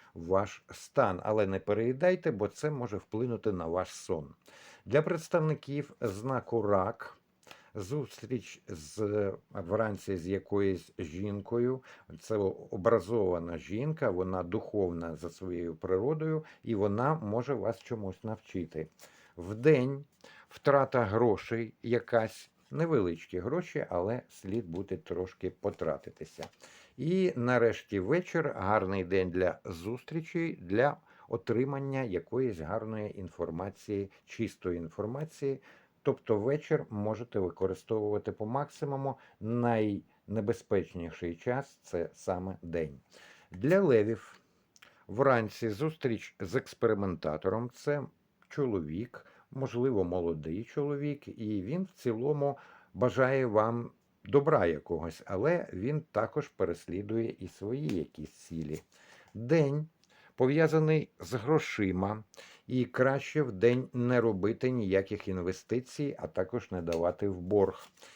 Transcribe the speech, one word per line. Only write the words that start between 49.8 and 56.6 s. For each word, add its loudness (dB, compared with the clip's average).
молодий -2
чоловік, -4
і -4
він -4
в -10
цілому 0
бажає 4
вам 2
добра 6
якогось, -2
але 0
він -2
також -2
переслідує -2